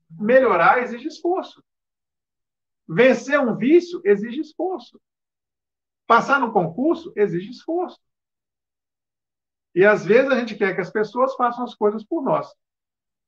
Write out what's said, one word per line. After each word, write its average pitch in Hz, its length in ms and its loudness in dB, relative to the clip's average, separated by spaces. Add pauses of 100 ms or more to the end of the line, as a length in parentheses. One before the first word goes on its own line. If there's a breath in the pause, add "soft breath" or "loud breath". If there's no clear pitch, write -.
(100)
melhorar 247 720 2
exige 240 260 -10
esforço. - 540 -6 (1200)
Vencer 254 540 2
um 220 160 -2
vício 311 480 2
exige 214 360 0
esforço. 311 600 -10 (1080)
Passar 247 340 2
no 233 120 -4
concurso 214 640 -2
exige 190 340 -2
esforço. 339 500 -8 (1700)
E, 180 100 4
às 202 200 4
vezes, 247 260 4
a 254 60 0
gente 226 200 -6
quer 190 180 -2
que 196 60 -6
as 170 100 -6
pessoas 240 460 -2
façam 240 280 -4
as 226 100 -12
coisas 214 280 -2
por 330 200 -6
nós. 156 300 -4 (760)